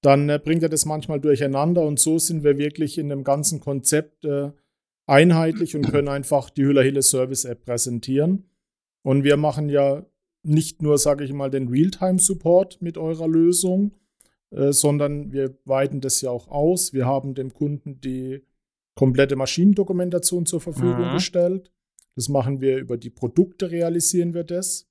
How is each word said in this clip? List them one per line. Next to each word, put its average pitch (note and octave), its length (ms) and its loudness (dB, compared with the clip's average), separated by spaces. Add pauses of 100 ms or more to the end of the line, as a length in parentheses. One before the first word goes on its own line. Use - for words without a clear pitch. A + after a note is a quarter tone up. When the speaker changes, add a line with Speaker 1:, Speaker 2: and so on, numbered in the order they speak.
Speaker 1:
dann, C#3+ 260 4
äh, D3 140 0
bringt D#3+ 200 0
er E3 60 0
das D3+ 160 0
manchmal D3+ 360 -6
durcheinander. C#3+ 640 2
Und D3 160 0
so D#3+ 200 2
sind D#3+ 260 -2
wir C#3+ 140 4
wirklich D3 400 -4
in D3 100 -6
dem C#3 160 -8
ganzen C#3+ 360 0
Konzept, D3+ 640 -4
äh, C#3+ 280 -4 (540)
einheitlich D#3+ 680 4
und C#3 160 0
können C#3+ 180 0
einfach C#3 420 -2
die C#3+ 140 -2
Hüller C#3 180 6
Hille C#3 200 2
Service-App C3 640 0
präsentieren. C3 800 -2 (580)
Und C3+ 220 0
wir C#3+ 120 4
machen D3 320 -2
ja C#3 360 2 (400)
nicht D#3 380 0
nur, D3 160 2
sag C#3+ 240 0
ich C#3 100 -8
mal, C#3 180 -6
den C3+ 180 -4
Realtime-Support F#3 1120 0
mit E3 160 -10
eurer D#3+ 280 -6
Lösung, F3+ 680 2 (540)
äh, C#3 220 0
sondern D3 600 0
wir C3+ 320 -4
weiten C3+ 360 -2
das C3 200 -2
ja B2+ 100 -6
auch A#2+ 180 -8
aus. D#3 440 0
Wir C3 140 0
haben C3+ 280 -2
dem C3 180 -8
Kunden D3 480 -6
die C3 420 -8 (520)
komplette C3+ 400 2
Maschinendokumentation F3+ 1120 0
zur E3 140 -4
Verfügung D#3+ 500 -2
Speaker 2:
Mhm. C3+ 40 -4
Speaker 1:
gestellt. F3+ 580 -2 (420)
Das B2 140 -6
machen C#3 320 -2
wir C3+ 180 0
über B2 180 -6
die A#2 140 -12
Produkte, F3 600 -2
realisieren E3+ 640 -2
wir E3+ 100 -6
das. F3 460 -8